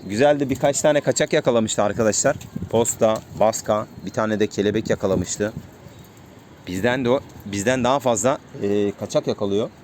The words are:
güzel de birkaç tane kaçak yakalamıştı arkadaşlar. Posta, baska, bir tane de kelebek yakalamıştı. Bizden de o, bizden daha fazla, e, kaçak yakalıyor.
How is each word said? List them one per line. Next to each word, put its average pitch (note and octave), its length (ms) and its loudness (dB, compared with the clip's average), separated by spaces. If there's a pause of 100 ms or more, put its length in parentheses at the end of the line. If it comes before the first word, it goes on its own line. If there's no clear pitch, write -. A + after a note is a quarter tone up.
güzel C#3 320 4
de C3+ 100 0
birkaç C#3 300 0
tane D3+ 200 4
kaçak D3 320 0
yakalamıştı A#2 500 2
arkadaşlar. G#2+ 540 2 (340)
Posta, A2 480 2 (220)
baska, G#2+ 460 2 (200)
bir - 40 -8
tane G#2+ 300 -2
de G#2+ 60 4
kelebek G#2 440 -2
yakalamıştı. G2 600 -2 (1120)
Bizden A#2+ 380 -2
de A#2+ 60 0
o, C3+ 100 2 (260)
bizden G#2 380 0
daha C3 140 4
fazla, A#2+ 400 0 (240)
e, G#2 380 0
kaçak - 260 -2
yakalıyor. G#2 440 -2 (140)